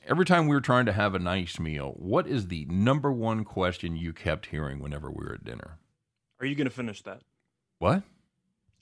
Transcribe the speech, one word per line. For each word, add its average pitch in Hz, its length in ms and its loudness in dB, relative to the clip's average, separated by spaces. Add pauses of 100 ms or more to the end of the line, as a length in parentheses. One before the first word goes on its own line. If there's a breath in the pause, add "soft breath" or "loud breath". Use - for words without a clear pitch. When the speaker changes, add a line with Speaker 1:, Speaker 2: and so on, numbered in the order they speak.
Speaker 1:
every 175 200 2
time 170 220 6
we 147 60 4
were 139 60 4
trying 123 240 4
to 104 80 4
have 101 220 2
a 95 40 0
nice 90 400 -2
meal, 76 380 -4
what 117 300 0
is 104 220 -2
the 80 180 -6
number 127 440 2
one 110 340 0
question 87 520 -2
you 82 160 -6
kept - 340 -4
hearing 71 340 -6
whenever 73 300 -8
we - 140 -10
were - 100 -8
at - 100 -14
dinner? 60 340 -12 (640)
Speaker 2:
Are 131 60 -4
you 143 80 -4
gonna 143 140 0
finish 117 340 -6
that? - 200 -14 (560)
Speaker 1:
What? 160 240 4 (800)